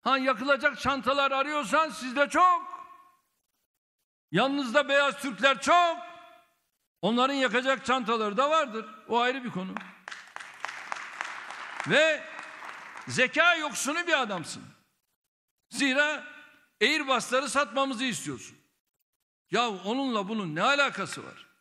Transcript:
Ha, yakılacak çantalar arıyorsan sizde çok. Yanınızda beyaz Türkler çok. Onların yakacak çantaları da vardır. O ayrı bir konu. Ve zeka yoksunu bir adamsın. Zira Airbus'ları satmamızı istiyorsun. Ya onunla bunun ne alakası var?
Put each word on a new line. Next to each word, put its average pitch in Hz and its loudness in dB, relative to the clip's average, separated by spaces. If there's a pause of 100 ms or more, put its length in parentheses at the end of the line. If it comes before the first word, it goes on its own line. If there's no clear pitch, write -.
Ha, 269 2
yakılacak 262 2
çantalar 269 2
arıyorsan 285 2
sizde 254 0
çok. 349 2 (1400)
Yanınızda 269 2
beyaz 277 2
Türkler 262 2
çok. 339 4 (1040)
Onların 247 2
yakacak 254 0
çantaları 220 0
da 285 2
vardır. 233 0 (220)
O 226 0
ayrı 247 0
bir 220 -6
konu. 185 -8 (2250)
Ve 302 4 (840)
zeka 285 4
yoksunu 311 -4
bir 302 2
adamsın. 190 -6 (1080)
Zira 285 2 (580)
Airbus'ları 269 2
satmamızı 269 0
istiyorsun. 147 -8 (920)
Ya 226 0
onunla 208 -2
bunun 202 -4
ne 170 0
alakası 240 0
var? - -18 (140)